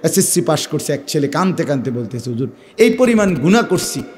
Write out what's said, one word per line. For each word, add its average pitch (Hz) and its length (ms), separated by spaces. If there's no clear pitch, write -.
এসএসসি 175 380
পাস 160 260
করছে 151 260
এক 139 140
ছেলে, 143 200
কানতে 165 360
কানতে 131 280
বলতেছে, 120 380
"হুজুর, 120 200
এই 247 160
পরিমাণ 226 420
গুনাহ 180 280
করছি, - 400